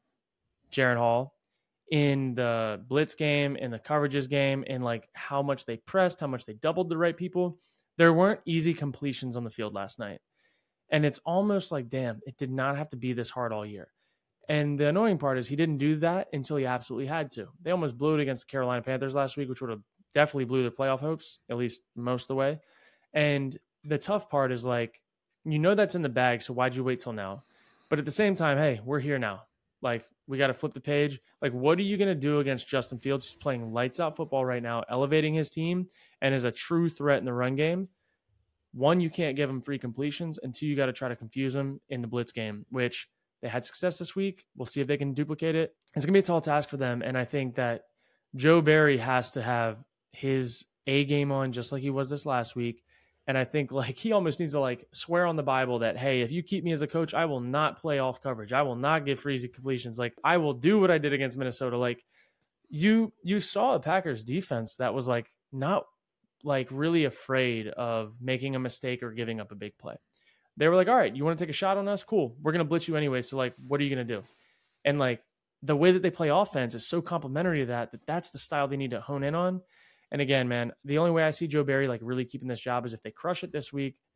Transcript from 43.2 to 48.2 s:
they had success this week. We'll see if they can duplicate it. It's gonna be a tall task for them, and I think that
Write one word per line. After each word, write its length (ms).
they 60
had 160
success 360
this 160
week. 300
We'll 100
see 160
if 60
they 100
can 160
duplicate 420
it. 200
It's 100
gonna 80
be 60
a 40
tall 180
task 280
for 80
them, 240
and 160
I 60
think 320
that 280